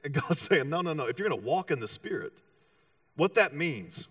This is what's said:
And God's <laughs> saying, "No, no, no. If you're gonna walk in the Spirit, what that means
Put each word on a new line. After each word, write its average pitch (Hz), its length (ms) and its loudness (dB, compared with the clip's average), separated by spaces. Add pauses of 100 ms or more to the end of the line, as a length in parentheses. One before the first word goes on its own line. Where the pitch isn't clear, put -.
And 143 100 -6
God's 156 260 0
<laughs> - 100 -2
saying, 139 200 4
"No, 170 120 0
no, 170 100 -2
no. 151 140 -2
If 127 140 -4
you're 208 100 -2
gonna 113 120 -2
walk 147 300 0
in 135 80 0
the 110 80 -6
Spirit, - 540 -8 (760)
what 185 200 4
that 196 200 4
means 135 560 -4